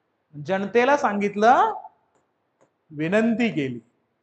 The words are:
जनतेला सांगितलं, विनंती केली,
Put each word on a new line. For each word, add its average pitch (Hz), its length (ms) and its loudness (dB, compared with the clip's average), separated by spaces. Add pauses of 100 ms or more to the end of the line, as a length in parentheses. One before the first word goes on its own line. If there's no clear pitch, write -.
(340)
जनतेला 196 640 0
सांगितलं, 220 760 2 (1160)
विनंती 214 580 0
केली, 135 300 -4 (440)